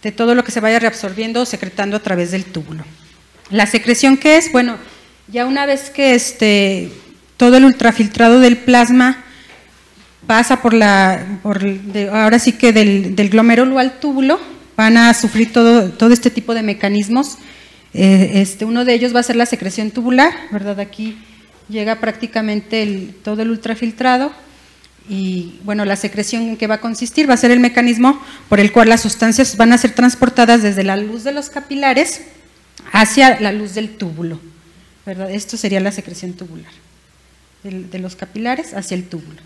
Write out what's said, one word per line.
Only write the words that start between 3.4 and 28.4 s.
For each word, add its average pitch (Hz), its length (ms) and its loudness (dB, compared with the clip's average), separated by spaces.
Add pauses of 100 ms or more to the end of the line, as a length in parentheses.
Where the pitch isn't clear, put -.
¿La 202 160 0
secreción 240 500 2
qué 302 220 4
es? 330 120 -2
Bueno, 247 260 0 (520)
ya 240 180 -6
una 277 200 -4
vez 277 240 -4
que, 269 240 0
este, 196 760 -2 (460)
todo 247 220 6
el 262 60 8
ultrafiltrado 233 760 4
del 240 160 6
plasma 247 680 2 (1040)
pasa 233 360 2
por 233 100 2
la, 196 680 2
por 196 200 -4
de, 202 460 -6
ahora 220 300 2
sí 233 140 0
que 233 200 2
del, 196 420 2
del 202 140 0
glomérulo 233 500 2
al 262 220 -2
túbulo, 269 400 -2 (360)
van 220 200 4
a 233 180 6
sufrir 226 380 -2
todo, 233 380 4
todo 226 220 4
este 240 180 2
tipo 233 240 -6
de 226 80 -6
mecanismos. 208 760 -4 (560)
Eh, 190 380 4 (100)
este, 196 220 -6
uno 233 200 -2
de 247 100 2
ellos 240 200 -2
va 247 60 2
a - 20 -2
ser 240 140 -2
la 233 100 0
secreción 214 440 -8
tubular, 254 440 0 (160)
¿verdad? 202 300 -8
Aquí 214 360 -12 (520)
llega 220 320 -6
prácticamente 220 840 -6
el, 196 400 -8
todo 214 200 -6
el 226 80 -4
ultrafiltrado 240 840 -4 (760)
y, 185 540 -8
bueno, 208 220 -6
la 196 120 -4
secreción 208 460 -6
en 226 140 -8
qué 220 100 -6
va 214 80 -2
a 214 60 -8
consistir, 247 500 -4
va 247 40 6
a 233 40 0
ser 240 140 4
el 247 80 4
mecanismo 240 600 2 (280)